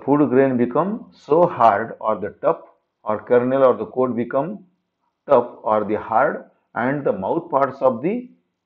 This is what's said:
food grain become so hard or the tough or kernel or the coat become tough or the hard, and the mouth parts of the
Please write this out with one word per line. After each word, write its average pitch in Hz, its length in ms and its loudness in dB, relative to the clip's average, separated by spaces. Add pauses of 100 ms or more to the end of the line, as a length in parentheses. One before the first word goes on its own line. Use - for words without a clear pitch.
food 143 240 2
grain 131 280 2
become 151 560 -2
so 165 340 2
hard 113 520 2
or 110 180 -2
the 98 240 -8
tough 151 200 -2 (420)
or 107 200 -6
kernel 127 400 2
or 120 120 6
the 107 100 -6
coat 123 300 -2
become 135 500 -6 (640)
tough 123 200 4 (140)
or 107 220 0
the 104 100 -2
hard, 127 500 -2 (300)
and 135 280 -2
the 139 100 0
mouth 107 360 -4
parts 135 320 -2
of 123 200 2
the 226 280 -4 (360)